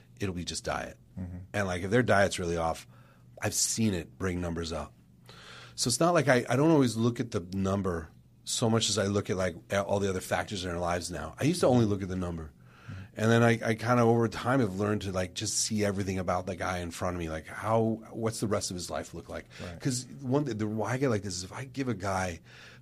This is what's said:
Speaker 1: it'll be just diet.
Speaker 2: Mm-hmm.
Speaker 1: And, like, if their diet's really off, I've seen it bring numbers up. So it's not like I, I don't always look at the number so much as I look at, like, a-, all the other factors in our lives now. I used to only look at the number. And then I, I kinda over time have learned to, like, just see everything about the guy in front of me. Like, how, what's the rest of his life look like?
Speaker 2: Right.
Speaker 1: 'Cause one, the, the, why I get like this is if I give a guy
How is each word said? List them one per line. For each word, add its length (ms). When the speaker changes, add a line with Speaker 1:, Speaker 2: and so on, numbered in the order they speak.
Speaker 1:
it'll 140
be 100
just 200
diet. 320
Speaker 2:
Mm-hmm. 160
Speaker 1:
And, 140
like, 160
if 80
their 120
diet's 360
really 180
off, 300
I've 120
seen 380
it 260
bring 220
numbers 320
up. 200
So 140
it's 120
not 140
like 140
I, 200
I 80
don't 140
always 260
look 240
at 120
the 120
number 540
so 260
much 180
as 100
I 80
look 240
at, 60
like, 200
a-, 120
all 180
the 80
other 120
factors 440
in 60
our 80
lives 320
now. 280
I 60
used 160
to 60
only 180
look 180
at 60
the 80
number. 340
And 160
then 120
I, 220
I 100
kinda 280
over 260
time 320
have 200
learned 220
to, 100
like, 220
just 240
see 260
everything 340
about 280
the 100
guy 220
in 120
front 240
of 60
me. 80
Like, 180
how, 540
what's 300
the 60
rest 240
of 40
his 160
life 220
look 160
like? 160
Speaker 2:
Right. 200
Speaker 1:
'Cause 260
one, 220
the, 100
the, 120
why 260
I 40
get 140
like 120
this 140
is 80
if 80
I 120
give 240
a 60
guy 460